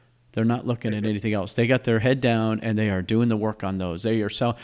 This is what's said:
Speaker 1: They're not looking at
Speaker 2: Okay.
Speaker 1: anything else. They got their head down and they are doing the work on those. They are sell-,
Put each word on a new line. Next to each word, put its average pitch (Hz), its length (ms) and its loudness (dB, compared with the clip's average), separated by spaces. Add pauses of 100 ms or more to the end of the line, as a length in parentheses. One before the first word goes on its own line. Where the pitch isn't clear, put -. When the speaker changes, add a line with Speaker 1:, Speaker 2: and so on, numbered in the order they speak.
(360)
Speaker 1:
They're 113 80 2
not 117 220 0
looking 117 260 -2
at 107 60 -2
Speaker 2:
Okay. 104 100 -2
Speaker 1:
anything 107 240 -2
else. 98 220 -4
They 117 120 2
got 127 180 2
their 113 140 2
head 127 220 2
down 113 400 2
and 110 180 -2
they 107 120 2
are 92 100 0
doing 113 300 2
the 110 80 0
work 107 260 -4
on 95 140 -2
those. 90 240 -4
They 113 180 0
are 104 80 0
sell-, 120 360 -2